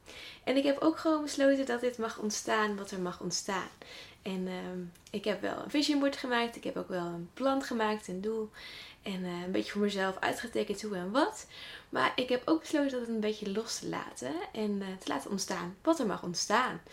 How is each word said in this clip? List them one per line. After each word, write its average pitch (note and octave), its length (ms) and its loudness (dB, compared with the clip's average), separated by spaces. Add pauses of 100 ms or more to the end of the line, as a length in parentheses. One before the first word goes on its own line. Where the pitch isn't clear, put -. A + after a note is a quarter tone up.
(440)
En C4 140 2
ik C4+ 60 6
heb C#4 180 4
ook D#4+ 160 4
gewoon D#4 240 4
besloten C#4 440 4
dat A#3+ 160 0
dit B3 160 0
mag A3+ 200 -2
ontstaan G#3+ 600 2
wat G3 140 -8
er F#3+ 80 -4
mag F3+ 200 -2
ontstaan. F3+ 480 -2 (540)
En, F#3 260 -2
ehm, F#3 320 -6 (320)
ik G3+ 120 -4
heb F#3+ 180 0
wel G3 220 -2
een G#3 60 -8
vision C#4+ 300 4
board C#4 160 4
gemaakt. A#3 400 0
Ik - 80 -14
heb - 140 -4
ook F3+ 120 -4
wel F3+ 160 0
een E3+ 280 -4
plan C4+ 300 2
gemaakt, G#3+ 440 0
een F#3 140 -4
doel. G#3+ 280 -2 (520)
En, F#3 240 -4
eh, F3 200 -4
een F#3 60 -4
beetje G#3+ 200 0
voor G#3 100 0
mezelf F#3+ 380 2
uitgetekend G#3+ 600 0
hoe G#3 140 -4
en F3+ 160 -2
wat. D#4+ 360 2 (420)
Maar - 260 2
ik B3+ 140 0
heb B3 160 4
ook D#4+ 140 6
besloten C#4+ 320 2
dat B3+ 80 -2
het A#3 100 -4
een A3+ 100 0
beetje G#3+ 320 0
los A3 280 -2
te - 80 -8
laten. B3 460 -6 (200)
En, G#3 280 0
eh, G3 60 -4 (120)
te - 80 -8
laten C4+ 240 -2
ontstaan F#3 500 -2
wat - 180 4
er B3 60 2
mag F3 180 -2
ontstaan. F#3+ 580 0 (120)